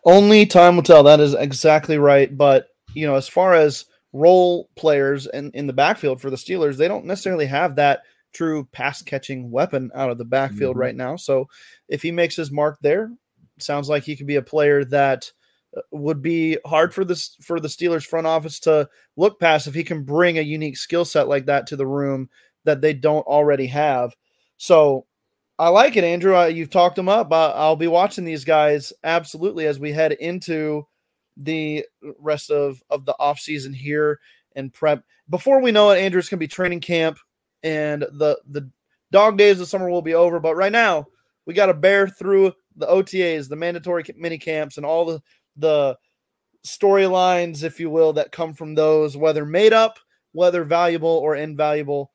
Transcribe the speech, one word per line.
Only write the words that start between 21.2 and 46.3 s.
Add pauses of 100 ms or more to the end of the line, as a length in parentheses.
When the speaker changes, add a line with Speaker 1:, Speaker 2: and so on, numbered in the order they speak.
Speaker 1:
like
that
to
the
room (340)
that
they
don't
already
have. (420)
So (520)
I
like
it,
Andrew.
Uh,
you've
talked
him
up.
Uh,
I'll
be
watching
these
guys (100)
absolutely
as
we
head
into (520)
the (340)
rest
of,
of
the
offseason
here (360)
and
prep. (260)
Before
we
know
it,
Andrew,
it's
gonna
be
training
camp, (460)
and (100)
the,
the (420)
dog
days
of
summer
will
be
over.
But
right
now, (380)
we
gotta
bear
through (220)
the
O
T
As,
the
mandatory
ca-,
mini
camps,
and
all
the, (360)
the (680)